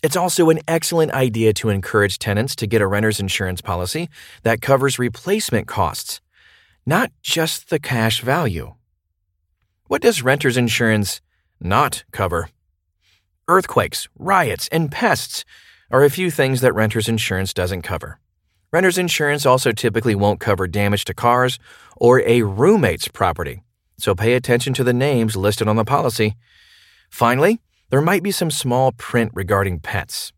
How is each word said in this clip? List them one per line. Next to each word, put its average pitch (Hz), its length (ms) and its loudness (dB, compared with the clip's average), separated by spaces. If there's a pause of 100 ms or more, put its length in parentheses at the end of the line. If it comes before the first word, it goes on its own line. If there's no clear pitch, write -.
It's 151 140 0
also 175 340 2
an 160 180 4
excellent 165 440 0
idea 113 420 2
to 113 140 -4
encourage 101 500 0
tenants 110 380 -2
to 117 100 -6
get 107 140 2
a 101 60 2
renter's 104 320 0
insurance 92 420 -4
policy 90 480 -6 (360)
that 117 180 2
covers 135 360 2
replacement 127 680 -2
costs, - 540 -6 (640)
not 185 260 0 (120)
just - 480 -4
the 160 80 -2
cash 113 420 0
value. 120 540 -2 (1120)
What - 160 -2
does 190 200 2
renter's 131 340 2
insurance 113 640 0 (400)
not 113 520 0
cover? 85 360 -4 (1000)
Earthquakes, 170 600 0 (100)
riots, 170 500 -2
and 160 240 -2
pests - 520 -4 (460)
are 135 140 6
a 143 60 6
few 175 200 -2
things 131 300 0
that 127 140 2
renter's 110 340 0
insurance 95 440 -2
doesn't 90 300 -4
cover. - 380 -10 (520)
Renter's 180 240 2
insurance 147 480 0
also 127 280 4
typically 113 420 0
won't 101 260 0
cover 95 260 0
damage 101 380 0
to - 100 -8
cars 123 440 2 (380)
or 123 260 6
a 120 200 4
roommate's 110 680 2
property, 85 540 -4 (360)
so 101 160 0
pay 110 200 2
attention 123 380 0
to 135 100 -2
the 123 120 2
names 120 420 0
listed 101 320 0
on 107 80 2
the 113 80 0
policy. 113 500 0 (760)
Finally, 139 500 2 (300)
there 135 100 2
might 170 220 2
be 196 80 -2
some 170 200 -2
small 127 420 0
print 117 420 -2
regarding 98 440 0
pets. - 600 -8